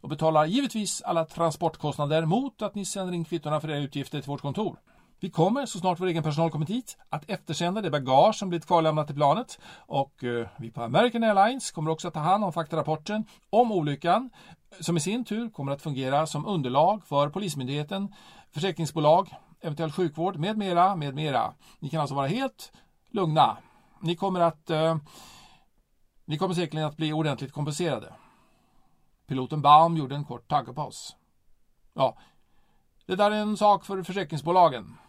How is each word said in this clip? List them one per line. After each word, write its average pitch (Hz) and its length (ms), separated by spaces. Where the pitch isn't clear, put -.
och - 80
betalar 156 360
givetvis 220 580
alla 165 220
transportkostnader 156 1000
mot 226 380
att 202 120
ni 202 100
sänder 180 300
in 170 100
kvittorna 151 360
för 156 100
era 147 80
utgifter 139 420
till 143 100
vårt 143 100
kontor. 143 400
Vi - 100
kommer, 226 360
så 208 120
snart 170 220
vår 185 60
egen 170 160
personal 156 280
kommit 151 200
hit, 240 280
att 151 220
eftersända 175 500
det 180 100
bagage 143 440
som 196 140
blivit 170 180
kvarlämnat 156 440
i 143 40
planet, 151 440
och, - 480
eh, 120 320
vi 113 140
på 120 120
American 226 400
Airlines 220 480
kommer 160 200
också 160 180
att 165 60
ta 160 60
hand 190 240
om 175 80
faktarapporten 160 720
om 226 220
olyckan, 175 580
som 170 160
i 160 40
sin 220 240
tur 226 260
kommer 139 220
att 139 100
fungera 139 440
som 147 200
underlag 165 580
för 143 240
polismyndigheten, 151 880
försäkringsbolag, 160 840
eventuell 156 320
sjukvård 175 440
med 196 220
mera, 185 380
med 143 180
mera. 139 400
Ni 147 100
kan 156 120
alltså 139 140
vara 139 120
helt 247 460
lugna. 156 460
Ni 165 160
kommer 185 240
att, 170 300
eh, 160 260
ni 156 140
kommer 185 160
säkerligen 156 340
att 147 80
bli 156 160
ordentligt 147 400
kompenserade." 147 640
Piloten 131 360
Baum 156 340
gjorde 139 180
en 143 100
kort 120 240
tankepaus. 127 680
"Ja, 135 220
det 185 100
där 208 140
är 214 60
en 214 200
sak 208 280
för 190 180
försäkringsbolagen", 165 960